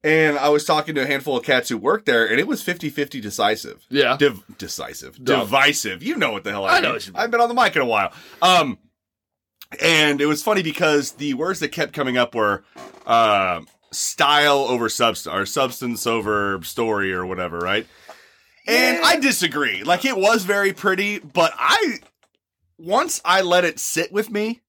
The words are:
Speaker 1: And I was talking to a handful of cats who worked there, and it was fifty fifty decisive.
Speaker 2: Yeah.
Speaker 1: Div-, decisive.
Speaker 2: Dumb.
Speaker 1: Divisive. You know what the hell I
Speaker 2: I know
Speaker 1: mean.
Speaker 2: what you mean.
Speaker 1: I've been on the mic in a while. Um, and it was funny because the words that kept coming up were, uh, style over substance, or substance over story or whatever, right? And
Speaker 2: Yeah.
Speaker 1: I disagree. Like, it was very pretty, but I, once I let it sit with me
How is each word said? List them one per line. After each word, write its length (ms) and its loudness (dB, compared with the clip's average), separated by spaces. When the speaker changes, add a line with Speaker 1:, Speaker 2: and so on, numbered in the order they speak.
Speaker 1:
And 340 4
I 120 2
was 140 2
talking 300 0
to 80 0
a 40 -2
handful 300 -2
of 80 -2
cats 240 0
who 80 -4
worked 300 0
there, 180 4
and 140 0
it 80 0
was 160 -4
fifty 260 -6
fifty 320 -8
decisive. 680 -4
Speaker 2:
Yeah. 260 2
Speaker 1:
Div-, 280 2
decisive. 680 -14
Speaker 2:
Dumb. 180 2
Speaker 1:
Divisive. 640 2
You 140 -6
know 160 0
what 120 -8
the 80 -4
hell 120 -4
I 120 2
Speaker 2:
I 40 2
know 80 -2
Speaker 1:
mean. 60 -2
Speaker 2:
what 120 -10
you 80 -20
mean. 80 -6
Speaker 1:
I've 100 -2
been 80 0
on 80 4
the 60 -4
mic 220 2
in 60 2
a 40 0
while. 260 0
Um, 380 4
and 380 4
it 60 2
was 160 0
funny 200 0
because 500 0
the 220 -6
words 260 -4
that 120 -4
kept 200 -6
coming 240 -2
up 180 0
were, 300 0
uh, 540 2
style 680 2
over 200 0
substance, 460 -2
or 120 0
substance 600 -4
over 560 -2
story 500 -2
or 140 -4
whatever, 320 -6
right? 280 -2
And 320 2
Speaker 2:
Yeah. 60 -2
Speaker 1:
I 120 4
disagree. 680 -2
Like, 200 0
it 120 0
was 280 4
very 280 0
pretty, 460 -2
but 400 0
I, 400 0
once 460 -2
I 180 4
let 220 4
it 140 -2
sit 340 -4
with 180 -4
me 380 -4